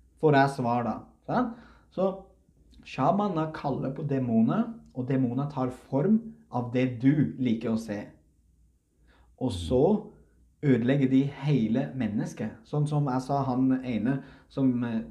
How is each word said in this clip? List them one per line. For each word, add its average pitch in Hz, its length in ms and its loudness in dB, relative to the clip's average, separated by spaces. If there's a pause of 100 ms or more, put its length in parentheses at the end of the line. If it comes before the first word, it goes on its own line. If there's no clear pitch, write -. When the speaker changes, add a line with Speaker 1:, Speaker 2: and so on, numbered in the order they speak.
(220)
Speaker 1:
Får 156 140 6
jeg 135 140 6
svar 120 340 -2
da, 110 120 -4 (280)
sant? 226 300 -2 (400)
Så 285 140 0 (760)
sjamaner 160 720 -2
kaller 131 400 -4
på 165 120 -10
demoner, 135 600 2 (280)
og 120 140 -6
demoner 131 420 0
tar 127 200 -2
form 185 480 2 (340)
av 120 200 -4
det 123 280 0
du 135 380 4
liker 117 320 0
å 113 80 0
se. 104 240 -6 (1400)
Og 127 120 -2
Speaker 2:
Mm. 92 40 -6
Speaker 1:
så 90 260 0 (800)
ødelegger 131 460 4
de 135 140 4
hele 135 720 0
mennesket. 110 560 -4 (140)
Sånn 147 240 -2
som 147 180 0
jeg 127 160 -2
sa, 139 220 -2
han 131 400 2
ene 127 380 -2 (260)
som, 127 360 0
eh, 113 160 -2 (100)